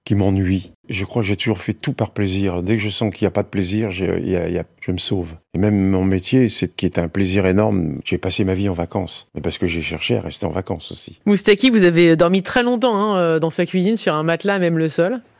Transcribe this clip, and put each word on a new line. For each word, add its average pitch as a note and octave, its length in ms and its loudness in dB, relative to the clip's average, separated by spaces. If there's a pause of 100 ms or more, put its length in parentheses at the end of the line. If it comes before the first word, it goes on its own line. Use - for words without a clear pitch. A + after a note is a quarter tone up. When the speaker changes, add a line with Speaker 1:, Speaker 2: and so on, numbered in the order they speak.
Speaker 1:
qui - 80 0
m'ennuie. F#2+ 560 0 (180)
Je G2+ 160 -6
crois A#2+ 160 -2
que G2 80 -2
j'ai G2+ 80 0
toujours G#2+ 220 -2
fait G#2+ 160 -4
tout - 180 -6
par A2 200 -2
plaisir. F#2+ 500 -2
Dès G2 140 -2
que G#2 60 -4
je G#2 60 -4
sens G2+ 260 -2
qu'il - 100 -2
y - 20 2
a F#2 40 2
pas - 120 0
de G3+ 60 -6
plaisir, G2+ 420 -2
j'ai, F#2 160 -4 (160)
il F#2 80 -4
y F#2 60 0
a, E2+ 120 -2
il F2 60 -4
y F2 40 -2
a, E2+ 60 -4 (160)
je - 100 -6
me F2+ 60 -2
sauve. F2 380 -4 (200)
Et F2 40 -2
même G#2 180 4 (140)
mon F#2 120 2
métier, F#2+ 460 2
c'est, - 260 -4
qui - 120 -2
est - 120 0
un E2+ 100 -2
plaisir F#2+ 360 0
énorme, F#2+ 640 2
j'ai F#2 100 -2
passé F#2 280 -2
ma F#2+ 100 0
vie G2 160 -2
en - 20 -2
vacances. E2+ 640 -6
Mais D2+ 80 -8
parce - 160 -4
que F#2 80 -2
j'ai E2+ 160 -2
cherché E2 340 -4
à G2 60 -2
rester F2 240 -8
en E2 40 -2
vacances F2 420 -8
aussi. - 340 -14
Speaker 2:
Moustaki, G#3 420 4
vous A3 160 4
avez E3+ 320 6
dormi F3 260 4
très B3 200 0
longtemps, A#3+ 340 2
hein, G3+ 220 0
euh, E3 200 2
dans D#3+ 120 0
sa F3 160 0
cuisine, F#3+ 320 0
sur E3+ 160 0
un D#3 80 0
matelas, E3 360 0
même E3+ 200 2
le D#3+ 100 0
sol. F#3 320 0 (200)